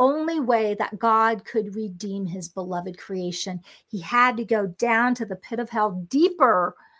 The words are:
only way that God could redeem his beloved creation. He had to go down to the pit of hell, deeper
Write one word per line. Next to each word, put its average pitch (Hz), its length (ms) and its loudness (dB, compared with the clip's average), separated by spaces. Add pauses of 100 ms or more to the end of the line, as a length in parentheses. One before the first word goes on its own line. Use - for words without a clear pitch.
only 311 400 2
way 220 340 2
that 208 240 -4
God 226 460 2
could 208 320 -4
redeem 196 500 -6
his 175 220 -6
beloved 180 500 -6
creation. 180 640 -6 (260)
He 202 140 -8
had 240 380 2
to 233 60 -4
go 208 220 2
down 233 500 2
to 233 80 -6
the 202 120 -6
pit 226 240 -8
of 226 100 -6
hell, 208 380 0
deeper 262 680 4 (260)